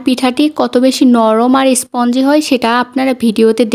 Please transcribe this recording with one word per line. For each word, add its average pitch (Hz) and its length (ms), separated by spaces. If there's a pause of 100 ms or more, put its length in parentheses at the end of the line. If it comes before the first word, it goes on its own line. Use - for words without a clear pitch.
পিঠাটি 254 400 (160)
কত 240 140 (100)
বেশি 262 200 (120)
নরম 226 440
আর 269 60 (140)
স্পঞ্জি 247 480
হয় 302 200
সেটা 233 220 (140)
আপনারা 262 280 (100)
ভিডিওতে 226 420 (100)